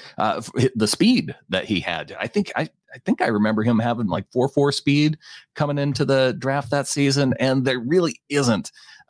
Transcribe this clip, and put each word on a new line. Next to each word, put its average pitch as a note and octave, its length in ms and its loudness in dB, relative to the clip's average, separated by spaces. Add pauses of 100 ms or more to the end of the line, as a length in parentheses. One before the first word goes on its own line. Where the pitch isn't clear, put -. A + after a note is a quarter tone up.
(200)
uh, G#2 200 0
f-, A2+ 200 -12
hi-, B2 160 2
the G#2+ 140 0
speed A3 440 2 (160)
that F#2 160 -4
he G2 140 0
had. D#2+ 400 -6
I G#2 80 -6
think G3+ 300 -2
I, C#3 60 -2 (300)
I - 120 -20
think - 180 -2
I - 60 0
remember G#2+ 340 0
him A#2 160 2
having, A#2 300 -2
like, F2 240 -4
four B2 160 2
four C#3+ 240 2
speed D3 440 2 (380)
coming D3 240 -2
into C#3+ 260 0
the C3 320 2
draft C3+ 360 -4
that C#3+ 160 -2
season. C#3 500 2
And C3 260 2
there B2+ 140 0
really D#3 500 0
isn't, B2 440 0 (380)